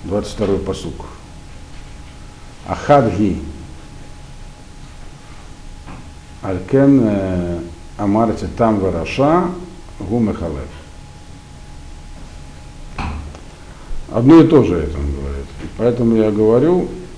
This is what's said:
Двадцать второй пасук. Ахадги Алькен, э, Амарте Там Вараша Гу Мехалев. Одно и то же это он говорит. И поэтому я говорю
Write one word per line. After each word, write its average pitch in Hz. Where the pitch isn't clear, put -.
Двадцать 104
второй -
пасук. -
Ахадги 98
Алькен, 131
э, 92
Амарте 104
Там 113
Вараша 131
Гу 104
Мехалев. 85
Одно 139
и 143
то 147
же 87
это 73
он 71
говорит. 71
И 82
поэтому 117
я 110
говорю 120